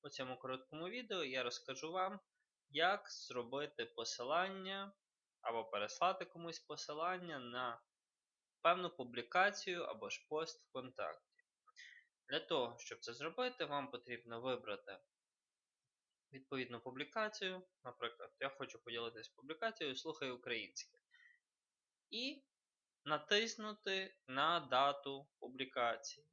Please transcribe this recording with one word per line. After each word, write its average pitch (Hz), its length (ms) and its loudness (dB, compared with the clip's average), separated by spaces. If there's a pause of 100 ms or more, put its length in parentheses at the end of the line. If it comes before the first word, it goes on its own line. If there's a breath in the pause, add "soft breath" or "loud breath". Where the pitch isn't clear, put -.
У 147 60 -8
цьому 127 280 -4
короткому 135 520 -6
відео 214 340 -2
я 131 200 0
розкажу 135 480 -4
вам, 190 280 0 (500)
як 170 400 4
зробити 127 760 -2
посилання 190 1080 0 (480)
або 117 240 2
переслати 170 600 2
комусь 170 340 -8
посилання 160 800 -4
на 120 420 -4 (800)
певну 175 280 6
публікацію 175 920 2
або 104 260 -4
ж - 200 -6
пост 156 400 -2
ВКонтакті. 123 760 -6 (840 loud breath)
Для 143 120 0
того, 120 380 2
щоб - 220 -10
це 117 140 -8
зробити, 170 520 -2
вам 143 260 -2
потрібно 117 500 -6
вибрати 110 580 -4 (1300)
відповідну 131 460 -4
публікацію. 185 840 -4 (200)
Наприклад, 120 560 -6
я 135 100 0
хочу - 340 -8
поділитись 117 460 -6
публікацією 156 680 -4
«Слухай 135 360 -4
українське». 117 680 -6 (1120 loud breath)
І 262 340 -4 (600)
натиснути 208 1120 2 (120)
на 151 320 6
дату 139 680 4 (120)
публікації. 127 920 0